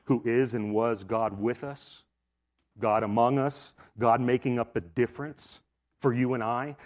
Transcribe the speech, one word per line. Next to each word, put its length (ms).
who 200
is 300
and 180
was 300
God 380
with 240
us, 400
God 240
among 380
us, 340
God 220
making 400
up 120
the 80
difference 760
for 120
you 220
and 80
I, 320